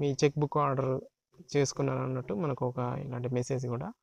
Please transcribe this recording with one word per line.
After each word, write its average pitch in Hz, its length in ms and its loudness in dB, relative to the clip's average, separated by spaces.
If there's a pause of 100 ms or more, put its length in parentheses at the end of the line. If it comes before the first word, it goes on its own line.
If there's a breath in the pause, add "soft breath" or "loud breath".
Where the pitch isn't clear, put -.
మీ 143 240 2
చెక్ 143 140 4
బుక్ 147 200 2
ఆర్డర్ 135 420 2 (560)
చేసుకున్నాను 135 460 2
అన్నట్టు 131 320 -4
మనకు 147 320 0
ఒక 127 120 -4
ఇలాంటి 123 500 -4
మెసేజ్ 127 380 0
కూడా 127 260 -4 (100)